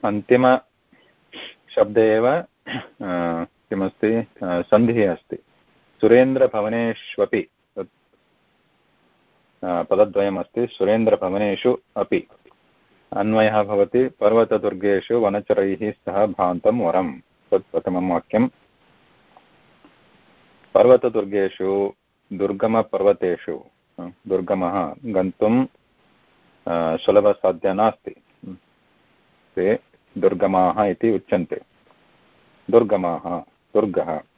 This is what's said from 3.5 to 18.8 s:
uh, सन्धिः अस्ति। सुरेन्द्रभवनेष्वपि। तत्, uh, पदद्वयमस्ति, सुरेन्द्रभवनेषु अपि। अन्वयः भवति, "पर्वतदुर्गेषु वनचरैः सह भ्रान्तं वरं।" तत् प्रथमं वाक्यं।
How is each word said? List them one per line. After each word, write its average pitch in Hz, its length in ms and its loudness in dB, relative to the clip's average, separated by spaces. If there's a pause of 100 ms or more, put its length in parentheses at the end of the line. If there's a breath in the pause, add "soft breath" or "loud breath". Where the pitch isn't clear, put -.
uh, 87 200 -2
सन्धिः 110 500 2
अस्ति। - 260 -10 (600)
सुरेन्द्रभवनेष्वपि। 117 1500 2 (320)
तत्, 95 100 -10 (1800)
uh, - 0 -
पदद्वयमस्ति, 95 1000 0
सुरेन्द्रभवनेषु 104 1120 0 (180)
अपि। 98 300 -2 (880)
अन्वयः 107 500 0
भवति, 104 460 0
"पर्वतदुर्गेषु 104 1120 0
वनचरैः 101 600 0
सह 104 440 -2
भ्रान्तं 95 520 0
वरं।" 87 420 -2
तत् - 340 -8
प्रथमं 90 560 -2
वाक्यं। 107 380 0 (2250)